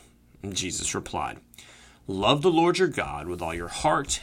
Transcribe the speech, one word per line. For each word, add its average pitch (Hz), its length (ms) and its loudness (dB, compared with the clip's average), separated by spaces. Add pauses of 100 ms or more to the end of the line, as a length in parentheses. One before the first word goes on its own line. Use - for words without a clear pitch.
(400)
And 95 140 -8
Jesus - 400 -4
replied, 78 460 -6 (680)
"Love 107 360 2
the 185 80 6
Lord 170 280 4
your 185 80 4
God 73 400 -4
with 87 160 -6
all 82 120 -4
your 85 120 -6
heart, 151 560 0